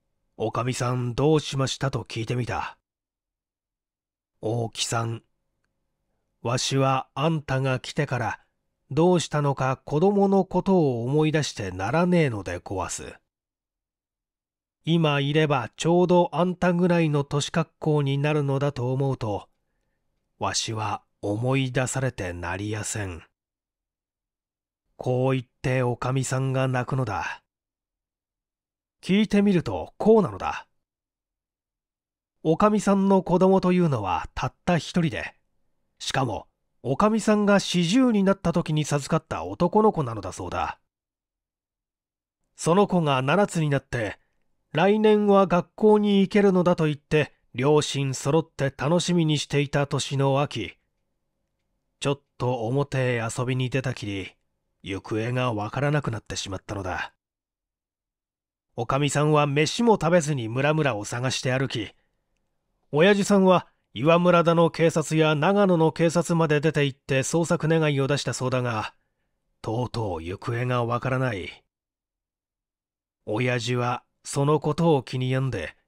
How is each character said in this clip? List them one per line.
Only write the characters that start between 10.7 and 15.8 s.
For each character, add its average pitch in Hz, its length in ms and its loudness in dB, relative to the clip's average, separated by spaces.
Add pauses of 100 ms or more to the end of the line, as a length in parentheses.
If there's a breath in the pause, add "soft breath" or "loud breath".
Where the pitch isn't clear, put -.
を 127 260 2
思 151 240 0
い 151 60 0
出 151 100 0
し - 100 -6
て 95 200 -8
な 95 180 -6
ら 170 160 2
ね 175 200 4
え 123 40 0
の 101 140 -6
で 87 180 -8
ご 98 140 -8
わ 87 140 -6
す。 - 280 -12 (1700)
今 151 340 0
い 143 140 -2
れ 156 160 2
ば 127 280 -2
ち - 120 -2